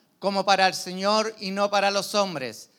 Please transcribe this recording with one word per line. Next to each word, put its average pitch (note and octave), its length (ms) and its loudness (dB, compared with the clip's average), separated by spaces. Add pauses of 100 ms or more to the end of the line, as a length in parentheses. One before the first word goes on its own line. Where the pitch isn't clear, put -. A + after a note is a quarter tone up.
(180)
como G3 260 -2
para F#3+ 220 4
el F3+ 80 0
Señor G#3 680 -2
y F#3+ 120 -6
no G3+ 180 0
para G3+ 200 2
los G3 240 -2
hombres, D#3 540 -2 (100)